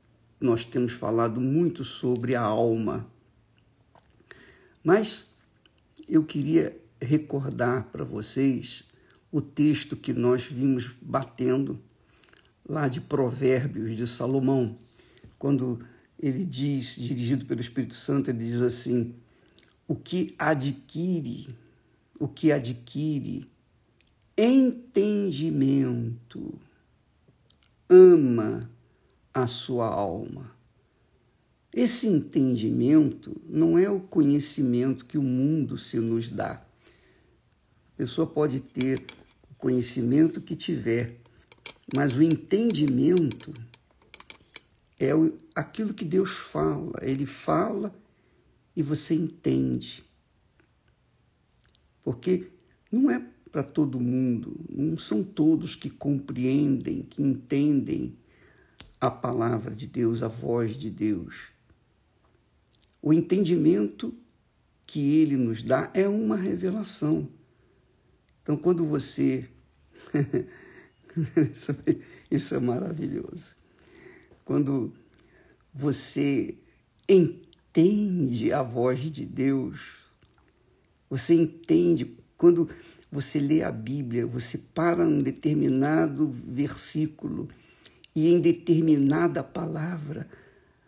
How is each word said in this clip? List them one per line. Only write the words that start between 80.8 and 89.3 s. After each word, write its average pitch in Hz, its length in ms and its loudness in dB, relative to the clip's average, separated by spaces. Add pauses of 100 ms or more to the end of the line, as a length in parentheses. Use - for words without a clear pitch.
você 139 260 2
entende, 165 800 2 (200)
quando 170 320 6 (420)
você 143 280 -6
lê 143 240 2
a - 100 -4
Bíblia, 117 540 -6
você 120 320 -8
para 170 480 0
num 151 120 2
determinado 143 1120 0
versículo 147 1160 -6 (680)
e 156 140 2
em 175 120 6
determinada 156 1040 2